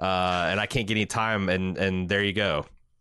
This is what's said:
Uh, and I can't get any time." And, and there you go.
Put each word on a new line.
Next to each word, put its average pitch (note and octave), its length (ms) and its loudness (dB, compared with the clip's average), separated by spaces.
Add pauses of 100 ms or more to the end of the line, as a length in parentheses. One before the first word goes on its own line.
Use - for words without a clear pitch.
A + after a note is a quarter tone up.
Uh, F2+ 500 2
and G2 100 0
I G#2 60 0
can't A#2 220 -2
get A2 80 0
any G#2+ 100 2
time." A2 420 0
And, F#2 300 0
and F#2 300 0
there G2+ 160 0
you G2+ 80 0
go. F2+ 340 0 (340)